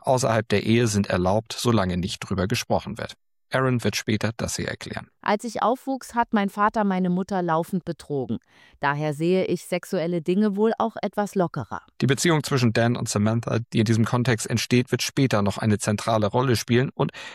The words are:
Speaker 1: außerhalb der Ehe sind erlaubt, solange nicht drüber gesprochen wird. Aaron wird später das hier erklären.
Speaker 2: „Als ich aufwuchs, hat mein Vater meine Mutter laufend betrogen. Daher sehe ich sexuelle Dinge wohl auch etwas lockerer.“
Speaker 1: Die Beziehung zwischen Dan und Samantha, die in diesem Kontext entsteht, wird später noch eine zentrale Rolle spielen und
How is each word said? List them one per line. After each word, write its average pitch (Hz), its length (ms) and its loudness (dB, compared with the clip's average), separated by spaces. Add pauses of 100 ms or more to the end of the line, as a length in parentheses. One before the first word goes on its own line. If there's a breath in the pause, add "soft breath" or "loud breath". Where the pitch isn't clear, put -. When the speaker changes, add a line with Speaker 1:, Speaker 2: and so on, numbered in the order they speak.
Speaker 1:
außerhalb 120 460 2
der 101 140 2
Ehe 117 240 4
sind 104 220 0
erlaubt, 92 440 0
solange 98 440 2
nicht 90 240 -4
drüber 92 260 -2
gesprochen - 520 -2
wird. - 180 -10 (360)
Aaron 127 320 2
wird 107 100 0
später 107 420 -2
das - 200 -6
hier 87 120 -4
erklären. - 400 -10 (120)
Speaker 2:
„Als - 240 0
ich 226 180 -6
aufwuchs, 262 520 -2
hat 233 180 0
mein 202 180 2
Vater 214 340 0
meine 185 260 0
Mutter 185 300 -2
laufend 170 440 0
betrogen. 135 540 -4 (420 soft breath)
Daher 147 340 0
sehe 175 300 2
ich - 200 -4
sexuelle 175 580 -2
Dinge 202 340 2
wohl 220 220 2
auch 226 240 -2
etwas 208 320 -4
lockerer.“ 156 480 -2 (180)
Speaker 1:
Die 135 60 -2
Beziehung 151 360 2
zwischen 120 300 2
Dan 117 240 2
und - 120 -6
Samantha, 113 520 0 (120)
die - 60 0
in 113 60 4
diesem 113 200 2
Kontext 120 440 0
entsteht, 123 420 0
wird 123 120 0
später 123 400 2
noch 101 160 0
eine 107 200 2
zentrale 107 480 0
Rolle 123 300 2
spielen 123 340 2
und - 220 -2 (220 loud breath)